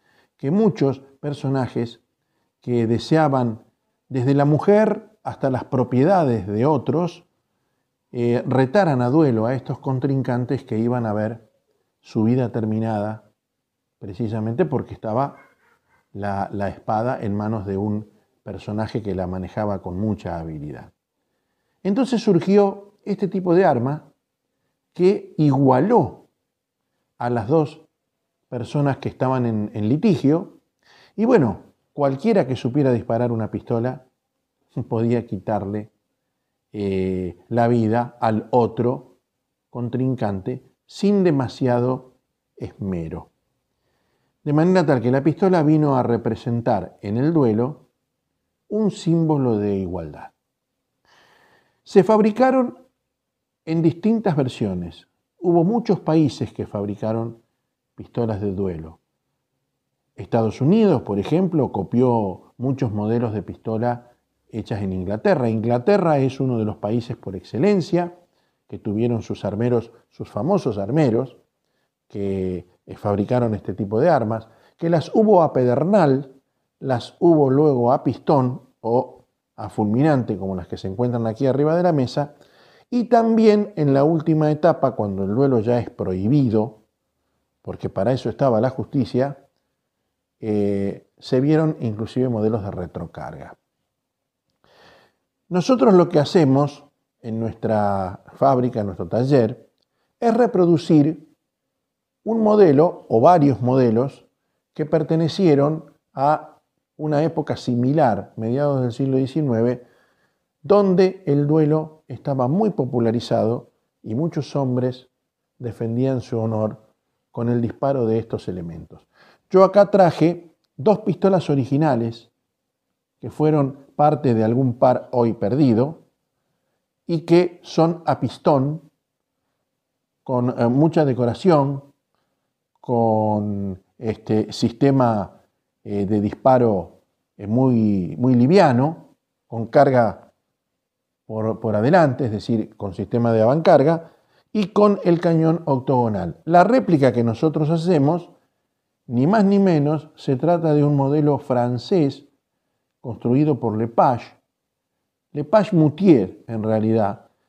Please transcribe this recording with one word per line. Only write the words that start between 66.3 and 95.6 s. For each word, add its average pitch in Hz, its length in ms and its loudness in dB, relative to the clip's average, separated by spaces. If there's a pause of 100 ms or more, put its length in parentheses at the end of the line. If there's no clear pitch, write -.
uno 131 180 -2
de 107 60 -2
los 104 120 -6
países 113 420 -6
por 95 180 -12
excelencia 170 800 -2 (500)
que 101 120 -14
tuvieron 113 420 -2
sus - 240 -10
armeros, 113 480 -2 (160)
sus - 220 -16
famosos 123 480 -2
armeros, 123 580 0 (720)
que, 95 580 -6 (200)
eh, 92 100 -16
fabricaron 107 580 -2
este 98 200 -8
tipo 107 260 -4
de 165 80 2
armas, 113 400 -2 (300)
que 170 100 -4
las 165 260 0
hubo 208 280 6
a 143 100 0
pedernal, 139 800 2 (460)
las 127 420 -6
hubo 156 300 6
luego 131 420 4
a 147 100 0
pistón 127 600 0 (180)
o 117 460 -4 (300)
a 107 120 -12
fulminante, 113 720 0
como 95 180 -6
las 87 100 -10
que - 120 -12
se 95 100 -10
encuentran 120 380 -4
aquí 113 200 -4
arriba 147 300 0
de 175 60 0
la 175 100 2
mesa, 139 440 -4 (520)
y 240 160 -2
también 220 720 2
en 143 160 2
la 139 120 4
última 156 460 2
etapa, 151 460 0
cuando 98 280 -4
el 98 100 -2
duelo 131 260 2
ya 120 180 0
es 104 120 -6
prohibido, 107 960 0 (760)
porque 92 300 -10
para 107 220 -2
eso 131 180 -4
estaba 117 320 0
la 127 80 0
justicia, 135 760 -4 (920)
eh, 101 800 -4
se 131 240 -2
vieron 156 380 2
inclusive 117 500 -4
modelos 110 340 -2
de 101 60 -8
retrocarga. 85 880 -14 (1900)
Nosotros 226 440 4